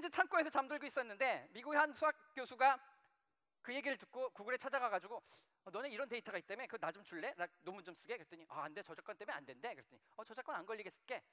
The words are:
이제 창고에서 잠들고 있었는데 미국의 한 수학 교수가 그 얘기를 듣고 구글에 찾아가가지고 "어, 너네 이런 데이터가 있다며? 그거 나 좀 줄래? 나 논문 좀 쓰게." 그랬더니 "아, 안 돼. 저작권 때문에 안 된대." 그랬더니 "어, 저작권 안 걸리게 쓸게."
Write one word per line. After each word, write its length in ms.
이제 40
창고에서 400
잠들고 360
있었는데 640
미국의 280
한 140
수학 220
교수가 440
그 120
얘기를 240
듣고 340
구글에 260
찾아가가지고 640
"어, 60
너네 180
이런 180
데이터가 300
있다며? 300
그거 100
나 140
좀 120
줄래? 320
나 100
논문 220
좀 120
쓰게." 220
그랬더니 320
"아, 140
안 100
돼. 80
저작권 360
때문에 180
안 100
된대." 300
그랬더니 260
"어, 80
저작권 320
안 100
걸리게 240
쓸게." 320